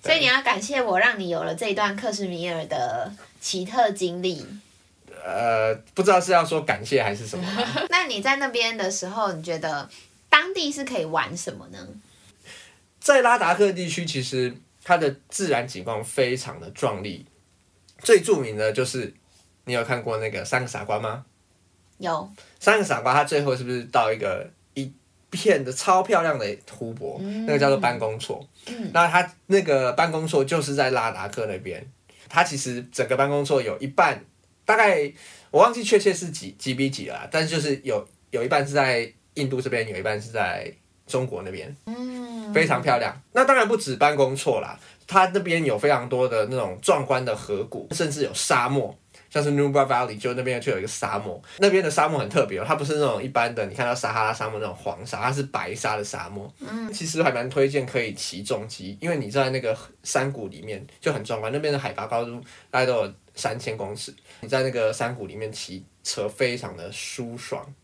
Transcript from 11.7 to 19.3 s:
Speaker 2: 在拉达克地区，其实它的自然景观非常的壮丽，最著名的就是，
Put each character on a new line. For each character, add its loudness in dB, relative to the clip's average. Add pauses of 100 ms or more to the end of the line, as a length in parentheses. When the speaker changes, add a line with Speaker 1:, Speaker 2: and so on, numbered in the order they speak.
Speaker 2:
在 6
拉 6
达 2
克 4
地 -6
区， -4
其 -4
实 -2 (300)
它 4
的 0 (140)
自 -2
然 2
景 -12
观 -6
非 0
常 -10
的 -14
壮 -4
丽， -10 (760)
最 8
著 4
名 -4
的 2
就 0
是， -4 (520)